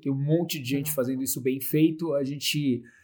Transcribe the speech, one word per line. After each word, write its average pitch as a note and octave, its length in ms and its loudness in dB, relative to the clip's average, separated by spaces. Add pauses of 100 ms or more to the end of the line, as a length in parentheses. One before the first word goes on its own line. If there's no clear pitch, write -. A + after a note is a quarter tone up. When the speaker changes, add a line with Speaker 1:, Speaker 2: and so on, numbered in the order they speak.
Speaker 1:
tem C#3 100 -2
um C3+ 100 0
monte E3 380 2
de B2 100 -8
gente C#3 200 -2
Speaker 2:
Uhum. - 60 -2
Speaker 1:
fazendo C3 280 -2
isso C3 160 -4
bem C3 220 0
feito, D#3 520 2
a C#3+ 120 0
gente C#3 580 0 (200)